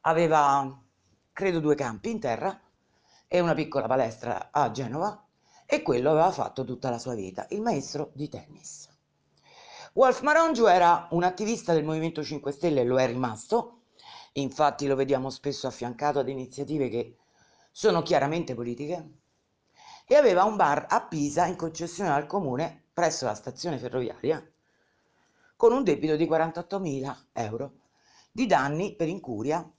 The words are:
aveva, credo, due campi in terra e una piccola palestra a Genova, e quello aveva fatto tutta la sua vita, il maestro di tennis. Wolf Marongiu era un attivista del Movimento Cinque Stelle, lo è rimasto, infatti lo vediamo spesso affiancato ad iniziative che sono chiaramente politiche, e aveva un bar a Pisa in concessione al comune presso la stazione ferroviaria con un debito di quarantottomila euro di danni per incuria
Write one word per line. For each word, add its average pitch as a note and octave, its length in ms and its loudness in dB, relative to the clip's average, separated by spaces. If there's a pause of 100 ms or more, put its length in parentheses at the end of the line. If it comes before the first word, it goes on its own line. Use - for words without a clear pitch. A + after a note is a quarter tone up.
aveva, D3 760 2 (540)
credo, F#3 260 -2
due D3+ 160 2
campi C3 360 -4
in A3 100 -6
terra C3+ 400 -4 (680)
e F3+ 140 2
una E3+ 140 2
piccola C#3 320 -2
palestra A#2 640 -2
a C#3 200 0
Genova, C3 560 -6 (380)
e - 160 0
quello C3 300 2
aveva D#3+ 200 4
fatto C3 320 -6
tutta B2+ 280 -6
la A#2+ 80 -4
sua B2 160 -8
vita, F#2 380 -8
il G#3 100 -4
maestro D3 500 -4
di D3 160 -8
tennis. - 580 -18 (1080)
Wolf B3+ 260 4
Marongiu D4 460 4
era F3 460 6
un E3+ 100 2
attivista F#3 500 0
del D3+ 120 4
Movimento D#3+ 380 -2
Cinque C#3+ 300 -6
Stelle, C#3+ 320 0
lo B2+ 160 2
è C3 60 4
rimasto, B2 760 -4 (480)
infatti C#3 540 -2
lo C#3 80 2
vediamo C3 360 0
spesso C3+ 360 -8
affiancato B2+ 520 -4
ad C3 100 0
iniziative C3+ 640 -6
che A#2 260 -6 (540)
sono F3 320 2
chiaramente D3+ 520 0
politiche, D3 560 -8 (960)
e B3+ 120 2
aveva G3+ 280 8
un G#3+ 120 0
bar D3 300 4
a - 140 2
Pisa D#3 460 0
in F3+ 100 -4
concessione E3 540 -6
al D3 160 0
comune D#3 680 -4
presso E3 320 -2
la G#2+ 100 -2
stazione C3+ 440 -8
ferroviaria B2+ 680 -4 (1120)
con D#3+ 140 8
un C#4 100 0
debito D#3 320 2
di D#3 100 2
quarantottomila D#3+ 1080 -4
euro A#2 380 -6 (600)
di A#3+ 140 -2
danni D#3 500 0
per E3 120 -2
incuria D#3 720 -6